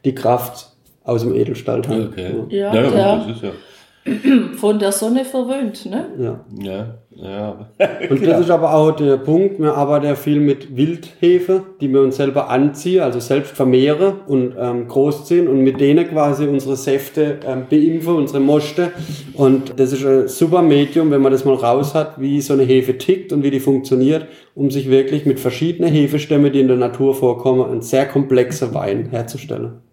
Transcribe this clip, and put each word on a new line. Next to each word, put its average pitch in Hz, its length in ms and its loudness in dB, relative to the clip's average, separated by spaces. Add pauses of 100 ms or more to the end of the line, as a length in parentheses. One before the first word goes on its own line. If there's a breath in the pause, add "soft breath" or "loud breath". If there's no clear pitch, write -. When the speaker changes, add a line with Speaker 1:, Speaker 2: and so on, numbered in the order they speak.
Speaker 1:
die 135 120 -2
Kraft - 580 -4 (300)
aus 117 180 -2
dem 113 120 -2
Edelstahltank. 113 800 -4
Speaker 2:
Okay. 92 220 -10 (160)
Speaker 3:
Ja, 202 260 -4
Speaker 2:
Ja, 117 80 2
gut, 139 120 0
Speaker 3:
der 202 220 4
Speaker 2:
das 220 100 -6 (100)
ist - 60 -12
ja 98 80 -6 (540 soft breath)
Speaker 3:
<clears throat> 254 520 2
von 214 220 0
der 196 120 0
Sonne 233 340 -2
verwöhnt, 254 600 -6
ne? 208 200 -6 (140)
Speaker 1:
Ja. 117 200 -6 (220)
Speaker 2:
Ja, 101 340 -10 (200)
ja. 104 520 -10 (100)
<laughs> - 320 -2
Speaker 1:
Und 135 120 2
Speaker 2:
Genau. 165 100 2
Speaker 1:
das 165 100 2
ist 170 100 0
aber 160 220 2
auch 156 180 4
der 147 260 2
Punkt, 175 420 0
wir 151 160 0
arbeiten 143 300 0
ja 143 100 0
viel 147 260 -2
mit 139 340 -2
Wildhefe, 175 880 0 (180)
die 135 100 -2
wir 139 100 4
uns 131 160 2
selber 139 320 -2
anziehen, 147 540 2
also 120 160 -2
selbst 135 360 -2
vermehren 147 600 2 (120)
und, 127 320 0
ähm, 120 280 -4
großziehen 147 600 0
und 135 140 2
mit 135 180 2
denen 147 300 4
quasi 147 360 0
unsere 135 300 -2
Säfte, 139 680 -2
ähm, 127 240 -6
beimpfen, 165 460 2
unsere 139 260 -2
Moste. 151 500 2 (420 loud breath)
Und 131 460 2
das 131 140 2
ist 135 120 -4
ein 131 220 4
super 170 340 2
Medium, 147 500 2
wenn 139 100 2
man 135 100 4
das 131 140 0
mal 135 100 4
raus 135 400 0
hat, 151 240 -4
wie 143 220 -2
so 139 120 -2
eine 135 100 4
Hefe 127 340 2
tickt 185 360 -2
und 147 100 0
wie 139 80 2
die 135 100 -2
funktioniert, 135 680 0 (280 loud breath)
um 139 160 -2
sich 131 180 -4
wirklich 135 360 2
mit 135 140 0
verschiedenen 165 520 -2
Hefestämmen, 147 600 2
die 139 100 2
in 131 60 4
der 127 100 4
Natur 127 380 0
vorkommen, 127 540 0
einen 113 120 -4
sehr 135 260 0
komplexen 127 680 0
Wein 110 360 -4
herzustellen. 117 680 -10 (140)